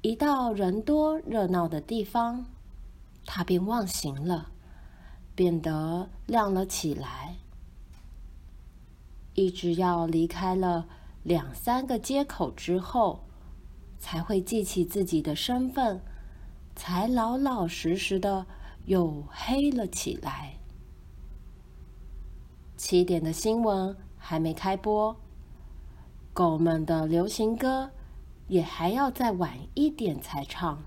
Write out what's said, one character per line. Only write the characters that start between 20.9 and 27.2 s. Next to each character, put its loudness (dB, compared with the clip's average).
七 6
点 4
的 0
新 0
闻 2
还 -2
没 2
开 0
播， 2
狗 4
们 4
的 2
流 4